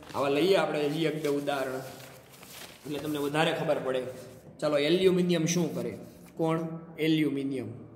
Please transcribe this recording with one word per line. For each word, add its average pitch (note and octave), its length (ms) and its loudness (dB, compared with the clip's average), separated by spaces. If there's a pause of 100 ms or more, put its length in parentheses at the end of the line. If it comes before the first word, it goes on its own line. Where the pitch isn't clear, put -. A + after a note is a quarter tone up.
(140)
આવા C3 140 2
લઈએ D#3+ 280 4
આપણે D3+ 320 2
હજી D#3 160 0
એક D#3 180 0
બે D3 60 0
ઉદાહરણ C#3 520 -2 (1040)
એટલે C#3+ 120 -4
તમને D3 200 -2
વધારે D3+ 340 2
ખબર D3+ 320 0
પડે. C3 180 0 (580)
ચાલો, D3+ 160 2
એલ્યુમિનિયમ F3 720 4
શું E3+ 280 0
કરે? A#2+ 180 -4 (440)
કોણ? D#3+ 220 2 (400)
એલ્યુમિનિયમ. C#3 720 0 (280)